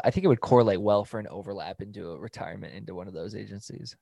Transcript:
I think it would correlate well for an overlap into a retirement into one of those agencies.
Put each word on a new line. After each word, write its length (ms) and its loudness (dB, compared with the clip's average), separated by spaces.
I 60 6
think 120 0
it 40 6
would 120 8
correlate 400 6
well 240 4
for 160 -8
an 80 -8
overlap 540 -10
into 300 -12
a 80 -10
retirement 560 -12
into 180 -12
one 140 -10
of 80 -12
those 200 -8
agencies. 680 -14